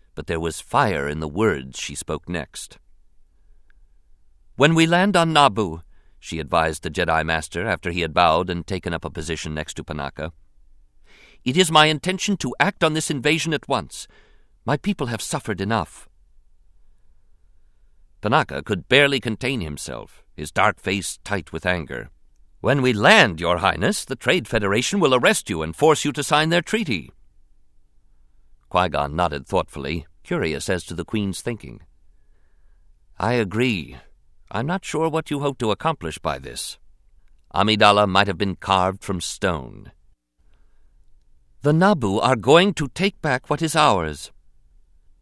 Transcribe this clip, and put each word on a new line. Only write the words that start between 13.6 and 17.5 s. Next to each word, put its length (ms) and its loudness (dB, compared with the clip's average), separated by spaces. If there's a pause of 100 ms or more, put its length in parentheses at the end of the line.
once. 380 -4 (580)
My 100 0
people 320 -2
have 140 -4
suffered 400 -6
enough." 480 -4 (2000)